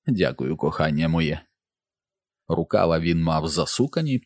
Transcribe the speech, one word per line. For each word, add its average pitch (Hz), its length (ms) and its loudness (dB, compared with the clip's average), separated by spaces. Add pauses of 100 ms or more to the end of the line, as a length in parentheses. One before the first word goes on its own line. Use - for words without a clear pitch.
«Дякую, 76 500 0
кохання 78 520 0
моє». 80 320 0 (1080)
Рукава 82 520 2
він 85 240 0
мав 80 240 0
засукані, 127 800 0